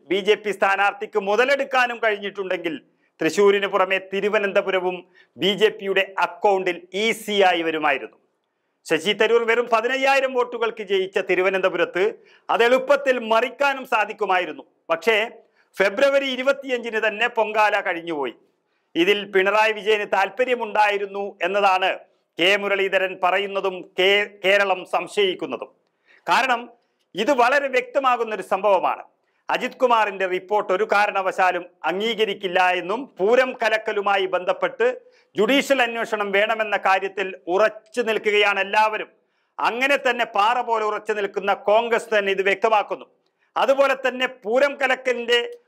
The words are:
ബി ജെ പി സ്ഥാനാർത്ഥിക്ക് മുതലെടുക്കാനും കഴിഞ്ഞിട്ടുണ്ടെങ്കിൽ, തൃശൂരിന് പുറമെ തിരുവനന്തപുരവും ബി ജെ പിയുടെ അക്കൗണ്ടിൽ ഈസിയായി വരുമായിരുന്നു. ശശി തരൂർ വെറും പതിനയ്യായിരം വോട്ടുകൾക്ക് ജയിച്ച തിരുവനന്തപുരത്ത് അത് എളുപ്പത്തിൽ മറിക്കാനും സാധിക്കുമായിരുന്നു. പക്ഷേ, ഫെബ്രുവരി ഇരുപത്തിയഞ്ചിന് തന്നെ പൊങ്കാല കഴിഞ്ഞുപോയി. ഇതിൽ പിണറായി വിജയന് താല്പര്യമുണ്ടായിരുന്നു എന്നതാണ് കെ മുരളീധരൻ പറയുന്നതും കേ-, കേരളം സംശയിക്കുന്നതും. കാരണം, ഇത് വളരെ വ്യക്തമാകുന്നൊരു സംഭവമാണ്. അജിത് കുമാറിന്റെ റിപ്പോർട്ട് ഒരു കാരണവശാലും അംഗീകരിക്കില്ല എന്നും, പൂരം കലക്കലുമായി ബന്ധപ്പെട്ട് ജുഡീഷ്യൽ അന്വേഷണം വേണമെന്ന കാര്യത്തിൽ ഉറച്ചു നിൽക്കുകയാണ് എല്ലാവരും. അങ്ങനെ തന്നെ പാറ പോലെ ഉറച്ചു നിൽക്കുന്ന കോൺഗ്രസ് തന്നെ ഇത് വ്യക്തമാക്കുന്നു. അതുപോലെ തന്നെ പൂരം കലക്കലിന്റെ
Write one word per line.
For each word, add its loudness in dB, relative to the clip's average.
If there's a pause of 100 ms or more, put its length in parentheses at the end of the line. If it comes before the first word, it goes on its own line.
ബി 0
ജെ 2
പി -4
സ്ഥാനാർത്ഥിക്ക് 0
മുതലെടുക്കാനും 0
കഴിഞ്ഞിട്ടുണ്ടെങ്കിൽ, -4 (420)
തൃശൂരിന് 4
പുറമെ 0 (120)
തിരുവനന്തപുരവും -2 (300)
ബി 0
ജെ 2
പിയുടെ -2
അക്കൗണ്ടിൽ 0
ഈസിയായി 0
വരുമായിരുന്നു. -2 (680)
ശശി 0
തരൂർ 2
വെറും 0
പതിനയ്യായിരം 2
വോട്ടുകൾക്ക് -4
ജയിച്ച -2
തിരുവനന്തപുരത്ത് 0 (360)
അത് 2
എളുപ്പത്തിൽ 2
മറിക്കാനും 0
സാധിക്കുമായിരുന്നു. -2 (260)
പക്ഷേ, 0 (500)
ഫെബ്രുവരി 2
ഇരുപത്തിയഞ്ചിന് -4
തന്നെ -2
പൊങ്കാല 0
കഴിഞ്ഞുപോയി. -4 (600)
ഇതിൽ 2
പിണറായി 2
വിജയന് -2
താല്പര്യമുണ്ടായിരുന്നു -2
എന്നതാണ് 2 (400)
കെ 4
മുരളീധരൻ 0
പറയുന്നതും -2
കേ-, 2 (180)
കേരളം 2
സംശയിക്കുന്നതും. -2 (640)
കാരണം, 0 (460)
ഇത് 0
വളരെ 2
വ്യക്തമാകുന്നൊരു -2
സംഭവമാണ്. 0 (460)
അജിത് -2
കുമാറിന്റെ 0
റിപ്പോർട്ട് -2
ഒരു 0
കാരണവശാലും 0 (180)
അംഗീകരിക്കില്ല 0
എന്നും, -4
പൂരം 2 (100)
കലക്കലുമായി 0
ബന്ധപ്പെട്ട് -2 (360)
ജുഡീഷ്യൽ 2
അന്വേഷണം -4
വേണമെന്ന 0
കാര്യത്തിൽ -2 (120)
ഉറച്ചു 0
നിൽക്കുകയാണ് 0
എല്ലാവരും. 0 (520)
അങ്ങനെ 0 (100)
തന്നെ 0
പാറ 0
പോലെ -2
ഉറച്ചു -4
നിൽക്കുന്ന -2
കോൺഗ്രസ് 0
തന്നെ 0
ഇത് 0
വ്യക്തമാക്കുന്നു. 0 (520)
അതുപോലെ 2 (120)
തന്നെ -2
പൂരം 0
കലക്കലിന്റെ -2 (160)